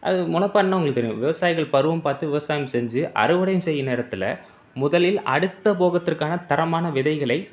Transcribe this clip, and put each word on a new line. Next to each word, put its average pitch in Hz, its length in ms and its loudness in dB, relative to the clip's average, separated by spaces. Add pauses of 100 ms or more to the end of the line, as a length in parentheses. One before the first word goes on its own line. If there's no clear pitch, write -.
அது 185 240 0
முளைப்பாரின்னா 190 520 2
உங்களுக்கு 139 220 0
தெரியும், 110 200 -2
விவசாயிகள் 160 520 0
பருவம் 160 320 2
பார்த்து 143 220 -2
விவசாயம் 147 460 -2
செஞ்சு 120 280 -2 (140)
அறுவடையும் 180 520 2
செய்யும் 139 240 -2
நேரத்துல 120 340 -4 (520)
முதலில் 175 460 2
அடுத்த 175 520 0
போகத்திற்கான 175 600 0 (120)
தரமான 165 440 0
விதைகளை 139 460 0 (160)